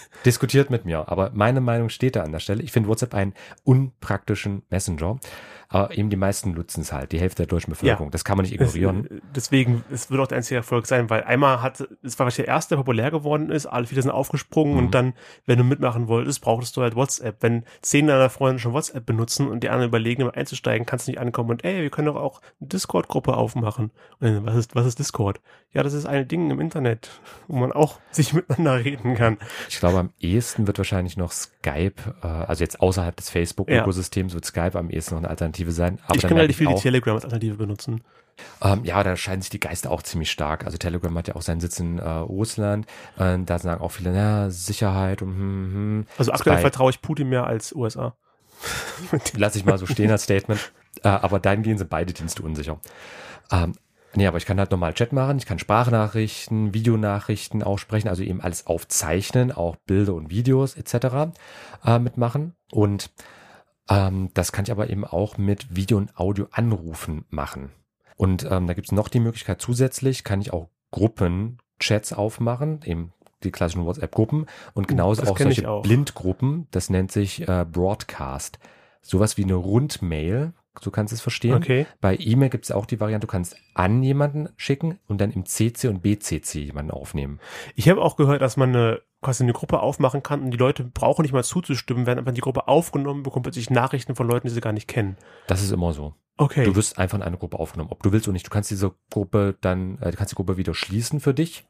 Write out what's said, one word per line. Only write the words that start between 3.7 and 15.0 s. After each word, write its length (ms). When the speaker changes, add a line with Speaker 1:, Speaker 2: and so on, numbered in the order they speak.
Speaker 2:
Messenger. 480
Aber 300
eben 120
die 60
meisten 360
nutzen 300
es 100
halt, 180
die 80
Hälfte 240
der 60
deutschen 240
Bevölkerung. 340
Speaker 1:
Ja. 60
Speaker 2:
Das 120
kann 120
man 80
nicht 80
Speaker 1:
Es, 240
Speaker 2:
ignorieren. 300
Speaker 1:
äh, 140
deswegen, 560
es 220
wird 80
auch 80
der 80
einzige 220
Erfolg 280
sein, 240
weil 140
einmal 360
hat, 200
es 160
war 60
wahrscheinlich 200
der 0
erste, 300
der 60
populär 280
geworden 400
ist, 160
alle 180
viele 160
sind 120
aufgesprungen 640
Speaker 2:
Mhm. 40
Speaker 1:
und 160
dann, 200